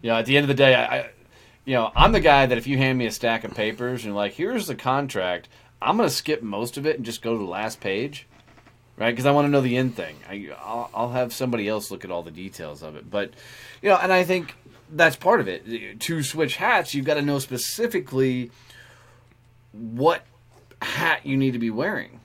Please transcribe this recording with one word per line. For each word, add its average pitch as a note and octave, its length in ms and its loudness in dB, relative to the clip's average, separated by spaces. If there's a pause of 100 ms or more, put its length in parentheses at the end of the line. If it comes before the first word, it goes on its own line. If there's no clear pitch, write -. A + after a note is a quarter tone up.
You A#2 80 -2
know, A2+ 60 4
at A2+ 100 0
the C#3 100 2
end D3 80 4
of C#3 40 0
the C#3 60 4
day, C3 200 8
I, B2 240 2
I, B2+ 120 -8 (540)
you C3 100 -2
know, A2+ 220 2
I'm D#3+ 160 8
the D#3+ 80 4
guy C#3+ 260 8
that B2 120 2
if A2+ 80 -6
you C3+ 100 0
hand C3 220 2
me B2 80 0
a G#2+ 60 0
stack A2+ 320 -2
of G2+ 100 -10
papers A#2 500 -4
and G#2+ 80 -6
you're - 40 -6
like, G2+ 180 -2
"Here's G#3 320 -4
the C#3+ 80 -6
contract," B2+ 720 -2 (320)
I'm D3+ 160 0
gonna G#3+ 140 2
skip - 320 -4
most A2 340 -6
of C#3 100 -4
it D#3 100 0
and B2+ 80 -8
just A2+ 180 -10
go A#2 100 -2
to A2+ 60 -2
the G2 120 -6
last G#2+ 300 -6
page, A2+ 460 -6 (680)
right? A2+ 200 0
'Cause B2+ 100 0
I C#3+ 40 8
wanna C#3+ 180 6
know C#3+ 120 6
the B2+ 160 2
end B2+ 180 0
thing. D#2 220 -10 (120)
I, G2 200 -12 (120)
I'll, G#2+ 320 -10
I'll A#2+ 200 -2
have B2 200 -2
somebody A#2 360 -2
else G#2+ 240 -4
look F#2+ 120 -12
at F#2 60 -12
all F2 140 -6
the E2+ 80 -14
details D#2+ 500 -14
of D#2 140 -14
it. D#2+ 120 -18
But, G2+ 220 -4 (500)
you G3 80 0
know, F#3+ 80 8
and F3+ 160 2
I F3+ 120 4
think F3 300 -2 (380)
that's D#3 240 4
part - 240 4
of G2+ 80 -2
it. G2+ 520 -10
To D#3+ 220 -4
switch D3 340 -2
hats, G3 380 0
you've C3+ 120 -4
gotta D3+ 160 0
know C#3+ 180 0
specifically C3 1120 -2 (1200)
what A#2 500 0 (580)
hat D#3+ 460 -2
you C3+ 100 0
need C3+ 160 2
to A#2+ 60 -4
be A2+ 120 -2
wearing. D3 540 -4